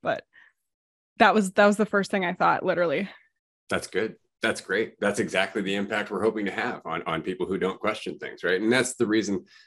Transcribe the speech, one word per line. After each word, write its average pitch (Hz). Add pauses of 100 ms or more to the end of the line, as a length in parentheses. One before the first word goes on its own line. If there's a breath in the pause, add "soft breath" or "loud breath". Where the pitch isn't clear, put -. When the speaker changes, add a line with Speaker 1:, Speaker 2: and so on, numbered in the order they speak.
Speaker 1:
but - (920 soft breath)
that 208
was, 196
that 208
was 208
the 220
first 196
thing 196
I 175
thought, 170
literally. 170 (580 loud breath)
Speaker 2:
That's 90
good. 104 (240)
That's 110
great. 98
That's 101
exactly 98
the 98
impact 104
we're 98
hoping 107
to 95
have 110
on, 82
on 80
people 90
who 92
don't 92
question 92
things, -
right? 92
And 110
that's 123
the 113
reason 101 (220 soft breath)